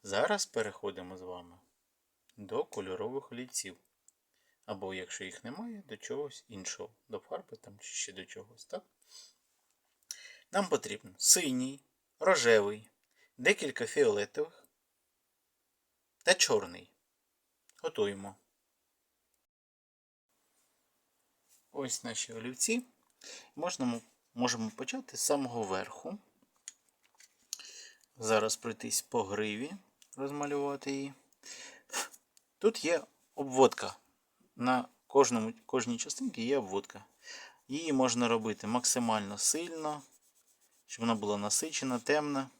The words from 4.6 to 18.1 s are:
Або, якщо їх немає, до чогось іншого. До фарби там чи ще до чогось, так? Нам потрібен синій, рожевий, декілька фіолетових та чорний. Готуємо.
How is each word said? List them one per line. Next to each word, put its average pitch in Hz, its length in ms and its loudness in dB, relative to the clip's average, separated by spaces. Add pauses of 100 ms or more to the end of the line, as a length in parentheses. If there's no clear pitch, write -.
Або, 95 280 -8
якщо 92 300 -8
їх 92 200 -12
немає, 202 440 -10
до 110 100 -12
чогось 139 500 -8
іншого. 95 420 -12 (200)
До 104 100 -8
фарби - 380 -12
там 104 220 -20
чи - 80 -18
ще - 260 -8
до 95 120 -12
чогось, - 400 -18
так? - 180 -10 (1700)
Нам 190 160 2
потрібен - 500 -2
синій, 262 600 4 (400)
рожевий, 117 680 6 (480)
декілька 123 480 0
фіолетових 127 840 2 (1600)
та 175 100 6
чорний. 92 580 2 (920)
Готуємо. 101 520 -2 (3250)